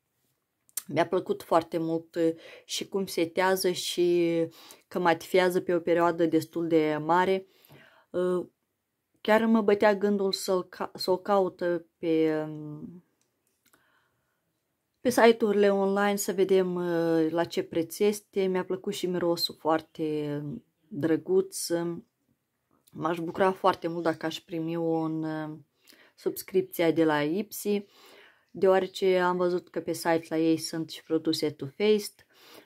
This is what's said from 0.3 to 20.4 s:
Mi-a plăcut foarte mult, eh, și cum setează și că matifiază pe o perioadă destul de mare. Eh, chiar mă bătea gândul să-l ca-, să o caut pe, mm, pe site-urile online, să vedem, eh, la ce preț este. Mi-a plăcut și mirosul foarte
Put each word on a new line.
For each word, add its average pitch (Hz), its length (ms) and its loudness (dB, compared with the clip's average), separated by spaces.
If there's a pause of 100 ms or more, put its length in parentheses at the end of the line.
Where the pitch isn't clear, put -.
Mi-a 165 200 0
plăcut 185 360 -2
foarte 165 360 0
mult, 165 380 -4
eh, 165 180 2 (300)
și - 240 -8
cum 196 180 -4
setează 185 640 0
și 170 800 0 (400)
că - 100 -8
matifiază 180 600 2
pe 180 140 -2
o 175 60 0
perioadă 170 460 2
destul 160 420 -2
de 156 360 2
mare. 185 420 2 (640)
Eh, 180 360 -2 (720)
chiar 220 240 4
mă 226 160 4
bătea 208 340 4
gândul 202 380 0
să-l 185 300 -2
ca-, - 320 -12
să - 160 -4
o 185 60 2
caut 185 460 0 (360)
pe, 160 480 0
mm, 151 580 -14 (2000)
pe 254 80 2
site-urile 226 600 6
online, 196 440 0
să 202 160 -4
vedem, 185 440 2
eh, 165 540 0
la 170 140 0
ce 170 180 -4
preț 165 360 -6
este. 208 480 0
Mi-a 185 180 0
plăcut 185 280 -6
și 196 140 -6
mirosul 175 520 -2
foarte 151 840 -2 (460)